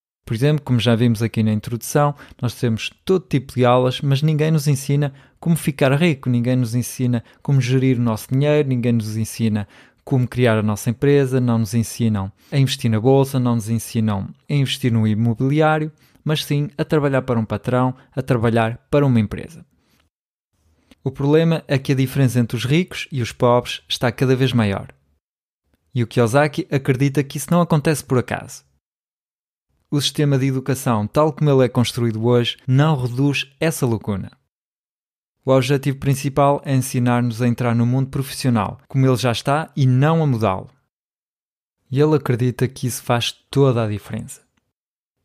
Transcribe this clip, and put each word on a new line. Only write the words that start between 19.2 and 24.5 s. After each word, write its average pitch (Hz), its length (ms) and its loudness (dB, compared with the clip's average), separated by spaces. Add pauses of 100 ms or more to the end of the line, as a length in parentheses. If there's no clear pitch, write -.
O 135 80 -4
problema 156 560 2
é 139 120 0
que 135 120 -4
a 135 40 4
diferença 131 440 0
entre 117 160 -2
os 110 80 -6
ricos 156 480 -2
e 131 100 -4
os 110 100 -6
pobres 120 560 0
está - 240 -2
cada 131 240 2
vez 123 180 0